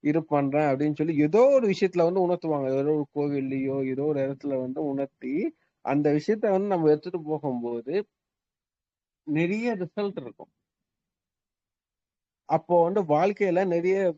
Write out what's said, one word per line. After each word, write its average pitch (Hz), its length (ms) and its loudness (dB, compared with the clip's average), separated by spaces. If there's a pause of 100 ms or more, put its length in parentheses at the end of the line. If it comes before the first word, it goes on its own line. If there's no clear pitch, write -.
இது 151 220 0
பண்றேன்" 143 420 0
அப்படின்னு 147 300 0
சொல்லி 156 220 -2
ஏதோ 160 220 4 (100)
ஒரு 262 160 4
விஷயத்துல 180 380 2
வந்து 185 180 2
உணர்த்துவாங்க. 160 480 -2
ஏதோ 139 220 0
ஒரு 147 200 -2
கோவில்லையோ 135 640 -4 (100)
ஏதோ 131 180 -4
ஒரு 147 160 0
இடத்துல 139 380 -4
வந்து 131 260 -6
உணர்த்தி, 135 500 -6 (500)
அந்த 147 280 0
விஷயத்த 208 380 -2
வந்து 196 180 0
நம்ம 165 200 2
எடுத்துட்டு 165 340 0
போகும்போது 127 680 -6 (1300)
நிறைய 196 480 0
ரிசல்ட் 196 420 -6
இருக்கும். 123 340 -16 (2000)
அப்போ 160 320 0
வந்து 190 260 2
வாழ்க்கையில 180 600 2
நிறைய 175 300 0 (200)